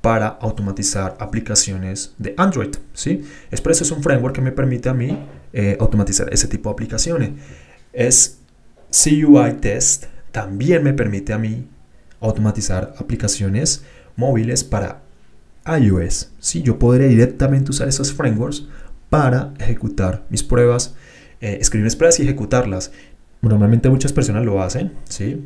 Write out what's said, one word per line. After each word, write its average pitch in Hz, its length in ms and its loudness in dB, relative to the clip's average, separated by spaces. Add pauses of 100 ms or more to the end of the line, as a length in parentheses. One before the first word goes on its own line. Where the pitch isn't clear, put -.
para 110 280 0
automatizar 98 880 -6
aplicaciones 101 1000 -4
de - 180 -8
Android, 180 400 0 (160)
¿sí? - 320 -4 (260)
Espresso 165 320 0
es - 80 -2
un 147 120 -6
framework 131 340 0
que - 40 -4
me 131 120 -2
permite 127 360 -2
a 131 60 -2
mí, 131 240 -2 (340)
eh, 101 280 0
automatizar 104 520 2
ese - 140 0
tipo - 220 -4
de 104 60 -6
aplicaciones. 113 560 -4 (640)
Es - 460 0 (520)
C 151 340 4
U 139 200 10
I - 80 0
Test - 540 -2 (260)
también 113 500 0
me 143 100 2
permite 104 400 -2
a 107 60 -2
mí 110 300 -4 (520)
automatizar 104 800 0
aplicaciones 110 840 -2 (320)
móviles 117 480 0
para - 380 -6 (640)
I 143 260 4
O 92 100 2
S, - 280 -4 (100)
¿sí? - 240 -6
Yo 117 160 0
podría 127 280 6
directamente 135 640 4
usar - 180 -2
esos - 240 -2
frameworks 127 540 -2 (440)
para 139 480 2
ejecutar 101 720 0
mis 110 120 -2
pruebas, 120 520 2 (460)
eh, 104 200 -6
escribir 104 240 2
mis 113 120 0
pruebas 165 240 4
y - 20 2
ejecutarlas. 104 680 -2 (520)
Normalmente 110 480 4
muchas 135 220 2
personas 113 320 0
lo 98 180 -2
hacen, 120 300 -4 (120)
¿sí? 139 420 -8